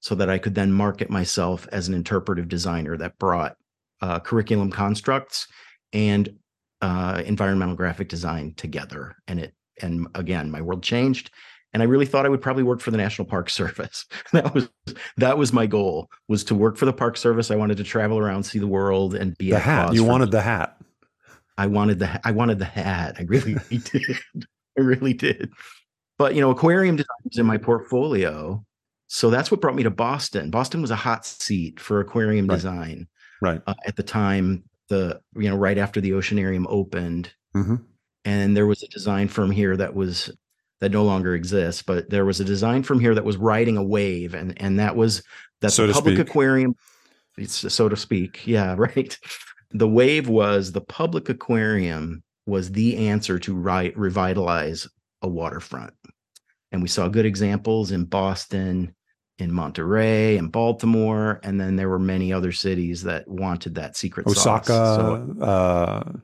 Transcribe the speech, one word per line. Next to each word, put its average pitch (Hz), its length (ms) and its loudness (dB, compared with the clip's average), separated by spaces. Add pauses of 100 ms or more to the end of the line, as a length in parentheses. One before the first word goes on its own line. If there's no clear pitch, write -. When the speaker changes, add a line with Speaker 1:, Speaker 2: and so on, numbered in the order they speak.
Speaker 1:
so - 160 -4
that 92 120 0
I 95 80 2
could 95 180 -2
then 98 160 2
market 101 380 0
myself 90 640 -2
as 90 160 -4
an 95 60 -2
interpretive 90 540 -4
designer 85 500 -4
that 85 200 -10
brought, 87 380 0 (460)
uh, 87 180 -2
curriculum 107 500 0
constructs 104 760 -2 (480)
and, 104 420 0 (460)
uh, 92 420 -2
environmental 98 520 0
graphic 87 340 -4
design 82 440 -6
together. 73 640 -12 (120)
And 90 120 -4
it, 76 140 -12 (260)
and 85 340 -6
again, 82 360 -4
my 76 100 -8
world 87 220 -6
changed. 123 480 0 (420)
And 113 100 0
I 117 40 4
really 135 180 4
thought 135 220 2
I - 20 4
would 135 140 0
probably 131 220 0
work 123 160 0
for - 100 -6
the 110 80 0
National 104 280 -2
Park 90 220 -4
Service. - 560 -6 (140)
<laughs> - 140 -12
That 151 220 2
was, 135 140 2 (480)
that 127 220 4
was 127 160 2
my 117 120 4
goal, 98 440 -2 (180)
was 107 160 0
to - 100 0
work 107 220 4
for - 80 2
the 131 80 2
Park 123 240 0
Service. 117 340 2
I 107 60 0
wanted 107 220 0
to 101 60 -4
travel 110 340 0
around, 98 240 0
see 104 160 -4
the 101 80 -2
world, 98 480 0
and 95 240 -4
be 95 120 -2
Speaker 2:
The 104 60 6
Speaker 1:
at 101 60 2
Speaker 2:
hat. 131 240 2
Speaker 1:
cause 113 80 0
Speaker 2:
You 113 80 6
Speaker 1:
for 113 80 4
Speaker 2:
wanted 127 160 4
Speaker 1:
me. 101 60 0
Speaker 2:
the 107 100 2
hat. 104 340 -2 (800)
Speaker 1:
I 101 100 0
wanted 104 340 2
the 95 80 0
ha-, 85 160 -6
I 117 80 0
wanted 110 260 2
the 95 80 -4
hat. 85 520 -4
I - 40 -8
really 107 320 0
<laughs> - 160 -6
did. 123 480 -4 (600)
I 135 40 4
really 131 320 2
did. - 360 -4 (680)
But, 139 160 4
you 147 80 4
know, 135 80 6
aquarium 170 460 4
design 143 100 -2 (180)
was - 140 -6
in 117 80 4
my 110 100 4
portfolio. 107 1080 -2 (440)
So - 240 2
that's 123 200 2
what 202 120 0
brought 139 120 2
me 139 100 0
to 110 60 2
Boston. 113 600 -4
Boston 131 320 0
was 127 80 -2
a 113 60 -2
hot 117 280 -2
seat - 560 -6
for 104 200 0
aquarium 107 460 2
Speaker 2:
Right. 95 100 2
Speaker 1:
design. 87 520 -6 (320)
Speaker 2:
Right. 85 260 -2
Speaker 1:
Uh, 98 80 -4 (120)
at 104 100 -6
the 101 60 -4
time, 98 640 0 (240)
the, 95 320 -2 (140)
you 107 140 -2
know, 98 80 0
right 98 220 2
after 101 240 -2
the 98 80 0
Oceanarium 95 580 0
opened, 87 640 -4 (240)
Speaker 2:
Mm-hmm. 98 200 0 (480)
Speaker 1:
And 101 320 2
there 104 100 6
was 104 160 2
a - 60 -14
design 101 400 -2
firm 98 220 0
here 98 260 2
that 95 180 -2
was, 92 360 -4 (500)
that 98 120 0
no 104 120 4
longer 95 300 2
exists, 87 480 -2
but 87 280 -4
there 101 140 2
was 98 160 0
a 98 40 0
design 110 380 0
firm 131 180 2
here 117 140 6
that 107 100 0
was 104 120 0
riding 110 400 2
a 101 60 0
wave, 95 520 0
and, 90 260 -8
and 98 180 0
that 107 180 2
was 113 260 2 (380)
that 107 120 2
Speaker 2:
So 117 140 4
Speaker 1:
the 104 60 6
Speaker 2:
to - 20 6
Speaker 1:
public 143 220 6
Speaker 2:
speak. 110 120 2
Speaker 1:
aquarium, 131 460 4 (640)
it's, - 340 -8
so 110 160 4
to 104 80 2
speak, - 500 -4
yeah, 101 280 2
<laughs> 92 40 -4
right. - 380 0 (560)
The 110 160 2
wave 131 400 4
was 101 440 4
the 98 80 -2
public 165 480 -4
aquarium 92 920 -2 (240)
was 95 260 -2
the 110 360 2
answer 104 320 0
to 98 140 -6
ri-, 90 420 0
revitalize 90 920 -2 (340)
a 95 60 -4
waterfront. 82 640 -8 (800)
And 92 100 -2
we 90 60 -2
saw 90 200 0
good 107 180 2
examples 104 680 0
in 87 120 0
Boston, 95 920 -2 (440)
in 85 140 -4
Monterey, 107 840 2
in 85 120 -2
Baltimore, 110 960 0
and 98 180 -2
then 95 160 -2
there 95 120 0
were 92 100 0
many 92 340 0
other 90 200 -2
cities 87 520 -4
that 85 240 -6
wanted 90 480 -6
that 78 200 -10
secret 87 320 -4
sauce. 104 400 2
Speaker 2:
Osaka, 113 720 2
Speaker 1:
So - 60 -4
Speaker 2:
uh, 90 680 2 (120)